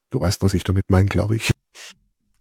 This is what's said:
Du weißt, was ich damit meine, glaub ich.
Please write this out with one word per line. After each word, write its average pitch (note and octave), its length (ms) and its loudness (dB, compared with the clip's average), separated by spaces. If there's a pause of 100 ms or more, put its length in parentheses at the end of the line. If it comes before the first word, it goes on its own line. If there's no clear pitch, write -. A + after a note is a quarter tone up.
(100)
Du B2 100 -4
weißt, F#2 220 -2
was F#2+ 100 2
ich F2+ 120 -2
damit F#2+ 260 0
meine, F#2+ 180 4
glaub F#2+ 220 -2
ich. A2 220 -2 (880)